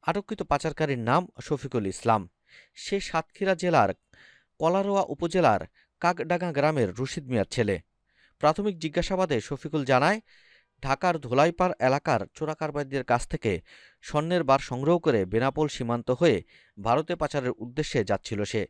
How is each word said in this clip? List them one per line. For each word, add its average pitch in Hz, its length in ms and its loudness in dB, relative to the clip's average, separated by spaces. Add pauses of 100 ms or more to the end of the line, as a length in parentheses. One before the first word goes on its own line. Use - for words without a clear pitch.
আটককৃত 196 380 -4
পাচারকারীর 147 560 -2
নাম 123 240 2 (180)
শফিকুল 131 460 -4
ইসলাম। 107 340 0 (540)
সে - 260 -6
সাতক্ষীরা 190 540 -2
জেলার 156 360 4 (720)
কলারোয়া 196 420 2
উপজেলার 147 580 2 (420)
কাকডাঙ্গা 175 500 0
গ্রামের 139 420 2
রশিদ 131 320 -8
মিয়ার 120 240 0
ছেলে। 101 260 0 (640)
প্রাথমিক 185 380 2
জিজ্ঞাসাবাদে 165 600 -2
শফিকুল 143 440 -6
জানায়, 143 360 4 (600)
ঢাকার 139 360 0
ধোলাইপাড় 151 600 2
এলাকার 131 400 2 (140)
চোরাকারবারিদের 147 680 -6
কাছ 120 240 2
থেকে 117 240 -2 (520)
স্বর্ণের 165 400 0
বার 135 160 4
সংগ্রহ 143 380 0
করে 135 260 2
বেনাপোল 135 440 0
সীমান্ত 120 420 -4
হয়ে 127 280 4 (400)
ভারতে 127 380 0
পাচারের 139 420 -2
উদ্দেশ্যে 127 460 -4
যাচ্ছিল 101 400 -4
সে। 104 260 -4